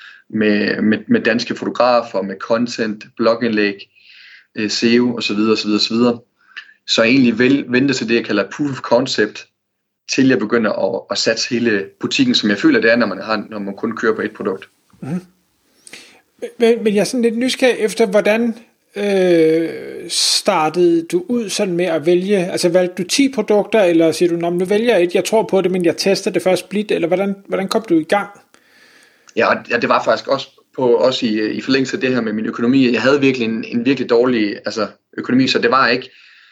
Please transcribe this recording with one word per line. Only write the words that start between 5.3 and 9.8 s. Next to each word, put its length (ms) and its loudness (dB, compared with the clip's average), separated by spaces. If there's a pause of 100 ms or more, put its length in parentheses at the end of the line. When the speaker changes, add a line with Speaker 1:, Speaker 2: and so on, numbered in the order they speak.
Speaker 1:
videre, 240 2
så 100 -6
videre, 140 0
så 120 -2
videre. 260 2 (680)
Så 160 2
jeg 80 4
egentlig 280 4
vel-, 280 2
venter 280 0
til 140 -6
det, 60 2
jeg 100 0
kalder 260 -2
proof 200 -4
of 80 -10
concept, 680 -2 (640)